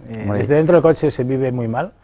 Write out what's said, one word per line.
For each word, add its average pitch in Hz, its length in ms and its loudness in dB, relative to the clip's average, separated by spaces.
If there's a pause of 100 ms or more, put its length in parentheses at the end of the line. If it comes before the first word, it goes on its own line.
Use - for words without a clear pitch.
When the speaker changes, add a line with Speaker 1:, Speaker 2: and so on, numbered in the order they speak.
Speaker 1:
Eh, 110 140 -12
Speaker 2:
Hombre. 104 180 -2
Speaker 1:
desde 131 160 0
dentro 160 200 4
del 170 60 6
coche 160 300 2
se 127 140 -4
vive 131 260 -2
muy 120 160 -4
mal. 131 260 -6 (100)